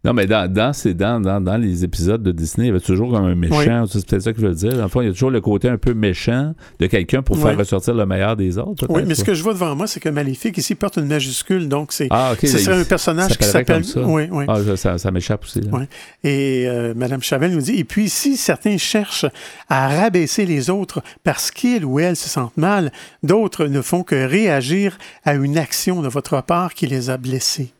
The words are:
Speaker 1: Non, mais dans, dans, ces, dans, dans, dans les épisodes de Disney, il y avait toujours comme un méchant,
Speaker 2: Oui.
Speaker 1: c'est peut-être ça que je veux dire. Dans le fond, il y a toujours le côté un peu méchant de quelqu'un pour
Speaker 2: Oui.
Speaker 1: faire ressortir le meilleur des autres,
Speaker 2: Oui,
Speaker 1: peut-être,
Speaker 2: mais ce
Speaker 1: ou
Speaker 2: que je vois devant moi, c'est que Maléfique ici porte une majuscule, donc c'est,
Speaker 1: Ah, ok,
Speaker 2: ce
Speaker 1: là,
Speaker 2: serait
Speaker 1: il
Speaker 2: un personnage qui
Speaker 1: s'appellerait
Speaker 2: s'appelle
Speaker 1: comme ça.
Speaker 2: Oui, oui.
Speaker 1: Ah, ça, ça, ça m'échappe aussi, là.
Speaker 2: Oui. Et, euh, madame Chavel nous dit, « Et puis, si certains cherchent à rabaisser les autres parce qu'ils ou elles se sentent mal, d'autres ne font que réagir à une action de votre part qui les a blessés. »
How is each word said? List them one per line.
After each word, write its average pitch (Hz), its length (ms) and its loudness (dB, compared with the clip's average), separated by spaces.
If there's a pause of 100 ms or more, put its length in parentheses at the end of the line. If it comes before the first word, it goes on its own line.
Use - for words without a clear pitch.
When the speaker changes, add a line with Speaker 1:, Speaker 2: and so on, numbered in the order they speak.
Speaker 1:
Non, 120 60 2
mais 104 140 2
dans, 95 260 2
dans, 117 220 2
ces, 107 180 -2
dans, 101 260 0
dans, 98 220 0
dans 92 160 0
les 92 260 0
épisodes 90 400 0
de 98 80 2
Disney, 82 360 -2
il - 20 2
y - 40 2
avait 92 80 2
toujours 101 300 0
comme 104 140 2
un 90 100 2
méchant, 117 500 4
Speaker 2:
Oui. 95 60 -2
Speaker 1:
c'est 101 160 -2
peut-être 101 180 0
ça 110 100 0
que 110 80 -6
je 107 60 2
veux 87 60 0
dire. 107 220 0
Dans 117 60 0
le 98 60 0
fond, 123 120 0
il 120 60 0
y - 20 2
a 95 60 0
toujours 131 160 0
le 120 100 2
côté 104 300 0
un 117 80 -2
peu 120 160 2
méchant 117 600 0 (240)
de 90 100 4
quelqu'un 110 340 2
pour 95 160 2
Speaker 2:
Oui. 151 40 2
Speaker 1:
faire 147 140 4
ressortir 101 380 0
le 110 100 2
meilleur 95 320 0
des 95 220 0
autres, 160 280 -6
Speaker 2:
Oui, 160 100 0
Speaker 1:
peut-être, 185 120 2
Speaker 2:
mais 160 60 2
ce 104 80 0
Speaker 1:
ou - 20 0
Speaker 2:
que 208 80 2
je 160 100 0
vois 214 120 0
devant 170 200 -2
moi, 180 120 -2
c'est - 140 -8
que 156 100 -2
Maléfique 147 480 -2
ici 165 160 -2
porte - 240 -2
une 147 80 0
majuscule, 147 640 -2
donc 147 200 -2
c'est, 139 200 -2
Speaker 1:
Ah, 123 240 2
ok, - 120 -4
Speaker 2:
ce 139 60 4
Speaker 1:
là, 113 60 4
Speaker 2:
serait 185 180 2
Speaker 1:
il 185 60 4
Speaker 2:
un - 20 2
personnage 180 540 0
qui 214 60 2
Speaker 1:
s'appellerait 165 380 2
Speaker 2:
s'appelle 220 120 -8
Speaker 1:
comme 127 100 0
ça. - 20 2
Speaker 2:
Oui, 156 240 2
oui. 143 160 -2
Speaker 1:
Ah, 110 160 2
ça, 101 140 0
ça, 87 220 -2
ça 95 120 -2
m'échappe 90 320 -2
aussi, - 200 -4
là. 104 100 -4
Speaker 2:
Oui. 127 120 -2 (380)
Et, 135 460 0
euh, 120 260 -2
madame 123 280 -4
Chavel 151 300 0
nous 156 100 0
dit, « 208 160 -2
Et 165 60 0
puis, 208 260 -2
si 277 260 -2
certains 196 400 0
cherchent - 480 -2 (460)
à 135 180 2
rabaisser 180 560 2
les 147 240 0
autres 185 340 -4 (200)
parce - 280 -2
qu'ils 240 360 0
ou 131 120 0
elles 170 180 2
se - 120 -8
sentent 123 300 -4
mal, 180 340 2 (300)
d'autres 180 460 2
ne 139 120 0
font 175 220 -2
que 131 240 0
réagir 170 720 0 (260)
à 147 80 2
une 143 240 0
action 170 460 -2
de 135 60 -2
votre 135 340 -2
part 170 320 -2
qui 165 120 -2
les 127 220 -2
a 131 80 -2
blessés. » 131 640 -4